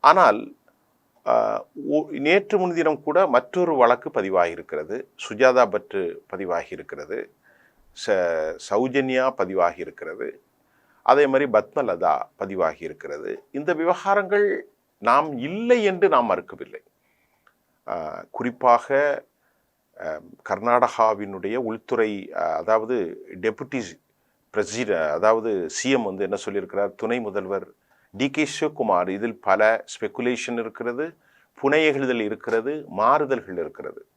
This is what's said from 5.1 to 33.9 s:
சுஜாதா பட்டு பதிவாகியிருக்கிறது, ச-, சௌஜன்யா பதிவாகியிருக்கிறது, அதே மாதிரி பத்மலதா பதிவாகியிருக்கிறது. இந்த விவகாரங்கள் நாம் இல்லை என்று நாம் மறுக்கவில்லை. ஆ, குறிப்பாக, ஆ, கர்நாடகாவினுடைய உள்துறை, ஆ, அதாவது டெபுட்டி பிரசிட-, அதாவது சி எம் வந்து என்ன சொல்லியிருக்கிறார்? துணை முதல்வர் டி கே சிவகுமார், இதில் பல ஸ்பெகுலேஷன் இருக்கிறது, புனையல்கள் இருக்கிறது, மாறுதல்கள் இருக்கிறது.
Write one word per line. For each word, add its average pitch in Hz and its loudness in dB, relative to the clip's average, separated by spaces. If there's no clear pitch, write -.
சுஜாதா 123 4
பட்டு 92 -6
பதிவாகியிருக்கிறது, 87 -8
ச-, 85 0
சௌஜன்யா 131 2
பதிவாகியிருக்கிறது, 87 -2
அதே 143 4
மாதிரி 135 0
பத்மலதா 92 0
பதிவாகியிருக்கிறது. 85 -6
இந்த 151 -2
விவகாரங்கள் 196 0
நாம் 139 2
இல்லை 214 0
என்று 190 4
நாம் 123 4
மறுக்கவில்லை. - -4
ஆ, 82 -8
குறிப்பாக, 127 0
ஆ, 78 -8
கர்நாடகாவினுடைய 107 2
உள்துறை, 110 -2
ஆ, - -6
அதாவது 92 -2
டெபுட்டி 120 -4
பிரசிட-, 104 -2
அதாவது 101 2
சி - -4
எம் 131 4
வந்து 98 -4
என்ன 95 -2
சொல்லியிருக்கிறார்? 101 -4
துணை 117 -4
முதல்வர் 98 -6
டி 131 -4
கே 151 -2
சிவகுமார், 110 0
இதில் 104 -4
பல 107 2
ஸ்பெகுலேஷன் 120 -4
இருக்கிறது, 120 -8
புனையல்கள் 139 2
இருக்கிறது, 113 -4
மாறுதல்கள் 117 0
இருக்கிறது. - -10